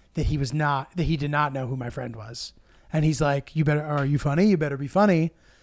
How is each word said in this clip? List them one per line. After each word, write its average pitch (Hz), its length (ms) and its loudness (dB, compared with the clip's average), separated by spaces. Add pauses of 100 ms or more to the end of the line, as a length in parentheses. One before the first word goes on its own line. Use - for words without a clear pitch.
(140)
that 156 140 0
he 151 100 0
was 135 160 -2
not, 147 420 -2
that 170 80 -2
he 156 140 2
did 143 140 -4
not 147 220 0
know 135 140 -4
who 131 100 -4
my 120 120 -8
friend 120 260 -10
was. 110 380 -14 (400)
And 160 100 2
he's 156 160 2
like, 143 360 -2
"You 156 100 2
better, 151 180 2
are 147 220 -2
you 143 140 0
funny? 147 260 2
You 202 120 4
better 143 200 -4
be 139 100 -8
funny," 175 440 4 (320)